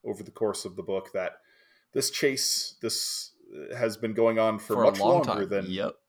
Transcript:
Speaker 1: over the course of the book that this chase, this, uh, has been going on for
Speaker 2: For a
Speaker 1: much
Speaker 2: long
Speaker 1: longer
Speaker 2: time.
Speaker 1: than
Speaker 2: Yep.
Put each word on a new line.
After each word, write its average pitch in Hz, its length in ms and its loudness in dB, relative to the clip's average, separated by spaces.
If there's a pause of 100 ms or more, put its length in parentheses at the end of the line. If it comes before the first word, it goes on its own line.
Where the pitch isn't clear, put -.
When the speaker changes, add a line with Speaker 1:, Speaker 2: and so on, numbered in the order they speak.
Speaker 1:
over 107 180 -8
the 92 80 -14
course 104 340 -4
of 92 120 -10
the 98 60 -10
book 95 300 -6
that 92 280 -6 (520)
this 135 180 -2
chase, - 720 -2
this, - 500 -6 (220)
uh, - 220 -12
has 117 200 0
been 110 160 -4
going 113 260 4
on 110 200 4
for 107 160 -4
Speaker 2:
For 117 100 4
a 135 60 10
Speaker 1:
much 98 100 -4
Speaker 2:
long 113 100 6 (140)
Speaker 1:
longer 113 180 0
Speaker 2:
time. 92 60 -2
Speaker 1:
than 95 220 -2
Speaker 2:
Yep. 95 280 -4 (100)